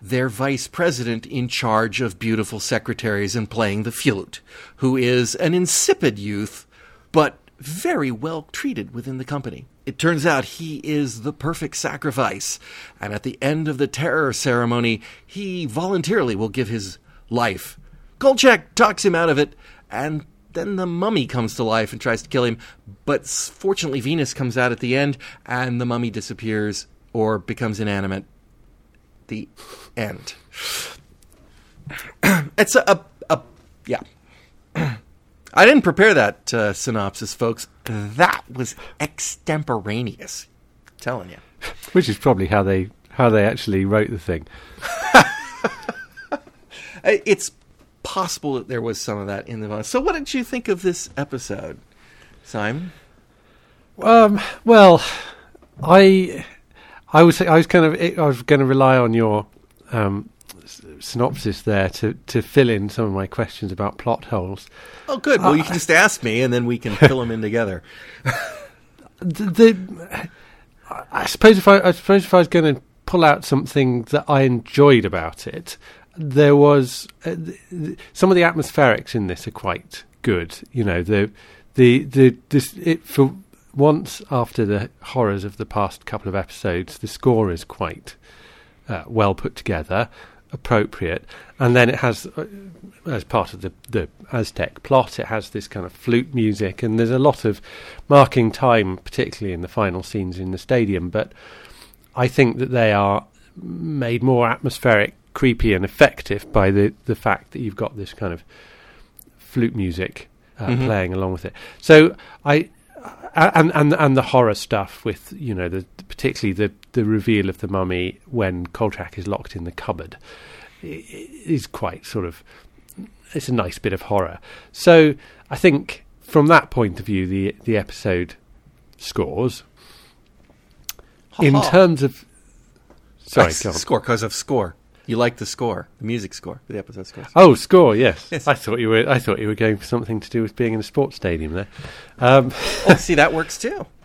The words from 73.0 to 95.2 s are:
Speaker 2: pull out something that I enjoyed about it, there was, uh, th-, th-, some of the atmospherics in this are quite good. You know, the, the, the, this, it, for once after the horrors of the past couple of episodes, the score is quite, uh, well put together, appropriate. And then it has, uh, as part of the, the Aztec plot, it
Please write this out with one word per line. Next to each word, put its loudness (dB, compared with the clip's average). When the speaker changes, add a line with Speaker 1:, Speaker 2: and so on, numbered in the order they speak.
Speaker 2:
pull 2
out 4
something 0
that -2
I 4
enjoyed 4
about -8
it, -14
there 4
was, 4
uh, -6
th-, -12
th-, -10
some 4
of 6
the 6
atmospherics 0
in -2
this -8
are -10
quite -8
good. -2
You -2
know, -2
the, 0
the, 6
the, 4
this, 0
it, -4
for 0
once 0
after -2
the -2
horrors -4
of -12
the -10
past -6
couple -10
of -4
episodes, -6
the -10
score 0
is -8
quite, -12
uh, -8
well 0
put -10
together, -4
appropriate. -2
And 2
then 6
it -2
has, -2
uh, -10
as -6
part -4
of -18
the, -10
the -4
Aztec -6
plot, 0
it -8